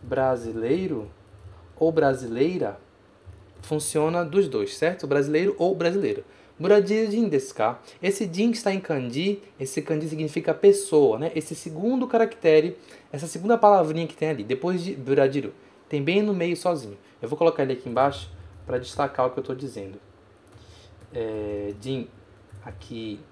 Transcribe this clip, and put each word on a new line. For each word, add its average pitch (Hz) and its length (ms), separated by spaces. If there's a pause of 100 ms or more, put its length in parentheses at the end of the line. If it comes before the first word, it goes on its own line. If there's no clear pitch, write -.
brasileiro?" 123 1080 (680)
ou 160 120
"brasileira?" 131 880 (840)
Funciona 156 600
dos 175 260
dois, 104 280
certo? 165 300
Brasileiro 151 520
ou 180 160
brasileira. 170 480 (360)
"Brasil 202 520
jin 220 160
desu 185 280
ka?" 117 260 (220)
Esse 196 280
jin 202 200
que 226 80
está - 120
em 196 100
kanji, 156 600 (160)
esse 135 220
kanji 151 300
significa 156 420
pessoa, 156 680
né? 160 160
Esse 160 200
segundo 208 520
caractere, 180 680 (340)
essa 147 160
segunda 185 300
palavrinha 170 500
que - 80
tem 156 140
ali, 135 160
depois 165 400
de 190 100
Brasil. 135 600 (340)
Tem 143 140
bem 180 200
no 208 120
meio 175 200
sozinho. 135 440 (240)
Eu 110 60
vou 151 100
colocar 160 240
ele 135 100
aqui 127 160
embaixo 131 420 (360)
pra 127 100
destacar 131 500
o 123 40
que - 80
eu 131 60
tô 135 100
dizendo. 113 440 (1160)
É, 104 680
jin, 127 280 (540)
aqui. 110 560 (140)